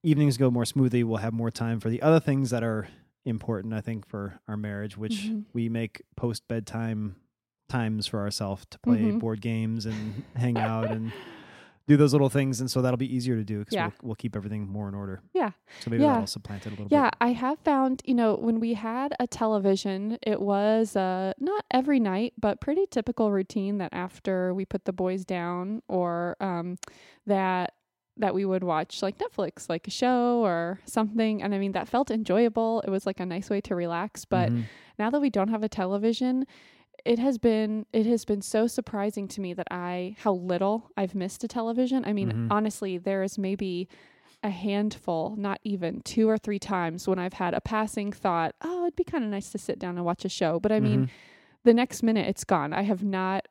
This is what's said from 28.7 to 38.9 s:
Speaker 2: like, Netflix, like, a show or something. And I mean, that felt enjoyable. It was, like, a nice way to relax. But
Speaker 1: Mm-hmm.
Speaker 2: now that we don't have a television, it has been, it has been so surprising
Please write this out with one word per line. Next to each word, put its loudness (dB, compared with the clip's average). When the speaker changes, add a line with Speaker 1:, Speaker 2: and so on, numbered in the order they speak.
Speaker 2:
like, -2
Netflix, -6
like, -4
a -8
show 2
or 0
something. 0
And 0
I 0
mean, 0
that -2
felt 0
enjoyable. 2
It -2
was, 0
like, -4
a -2
nice -6
way 0
to -4
relax. -4
But 2
Speaker 1:
Mm-hmm. 0
Speaker 2:
now 0
that 2
we 2
don't 2
have 0
a 0
television, 0
it 2
has 2
been, 2
it 4
has 2
been 0
so 2
surprising -4